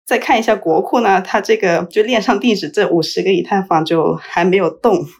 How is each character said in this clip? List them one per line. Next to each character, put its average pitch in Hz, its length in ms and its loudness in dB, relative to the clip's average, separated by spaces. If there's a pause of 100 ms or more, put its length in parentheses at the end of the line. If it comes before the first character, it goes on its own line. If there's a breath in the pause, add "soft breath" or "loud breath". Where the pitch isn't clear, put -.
再 247 120 -2
看 254 200 0
一 226 40 0
下 220 140 0
国 165 260 0
库 - 180 -2
呢， 196 220 2
它 208 180 -4
这 220 160 0
个 180 340 0
就 214 140 0
链 233 180 0
上 247 160 0
地 233 160 2
址 165 160 -4
这 196 200 0
五 165 120 2
十 175 220 -4
个 190 80 0
以 175 100 2
太 190 200 -2
坊 160 240 -2
就 165 300 0
还 - 280 -4
没 185 140 2
有 175 120 0
动， 214 280 0 (220)